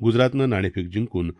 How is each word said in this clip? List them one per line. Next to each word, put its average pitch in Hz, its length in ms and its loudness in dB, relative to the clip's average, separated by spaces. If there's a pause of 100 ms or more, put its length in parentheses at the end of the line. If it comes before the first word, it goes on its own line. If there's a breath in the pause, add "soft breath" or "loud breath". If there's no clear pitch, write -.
गुजरातनं 127 480 2
नाणेफेक 95 360 -2
जिंकून 90 540 -4